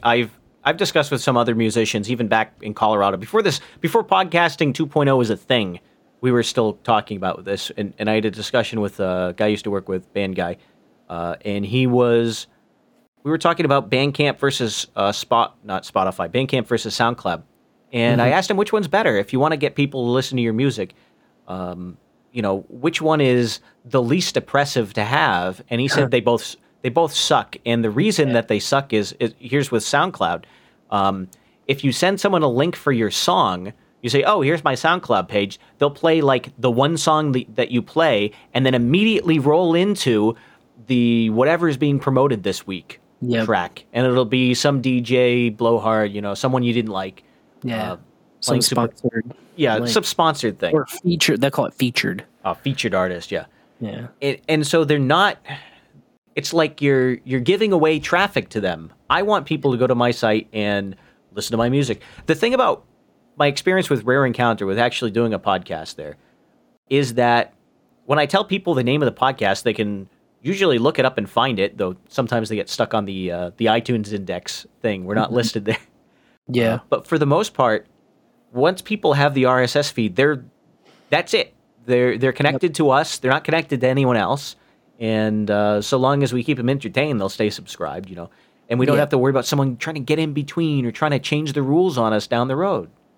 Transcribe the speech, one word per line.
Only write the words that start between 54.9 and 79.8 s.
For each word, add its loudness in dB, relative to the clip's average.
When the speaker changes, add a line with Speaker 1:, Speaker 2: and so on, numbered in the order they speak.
Speaker 1:
not, 2
it's -4
like 0
you're, 2
you're -2
giving 2
away 4
traffic -2
to -6
them. -4
I 2
want 0
people 0
to -2
go 2
to 2
my 2
site 0
and -2
listen -8
to 0
my 2
music. -2
The 2
thing 0
about 0
my 2
experience 0
with 0
Rare 4
Encounter, 0
with 0
actually 0
doing 0
a -2
podcast -4
there, -12
is 0
that 2
when 2
I 2
tell 0
people -2
the 0
name 0
of 2
the -20
podcast, 0
they 0
can -6
usually 0
look 0
it 4
up -2
and -4
find 0
it, -2
though -4
sometimes -2
they -6
get -6
stuck -2
on 0
the, -6
uh, -6
the 0
iTunes 0
index -8
thing. -2
We're -4
not 2
Speaker 2:
Mm-hmm. -4
Speaker 1:
listed -2
there. -2
Speaker 2:
Yeah. 2
Speaker 1:
Uh, -4
but -4
for 0
the 2
most 2
part, 0
once 0
people 0
have 2
the 2
R 4
S 0
S 0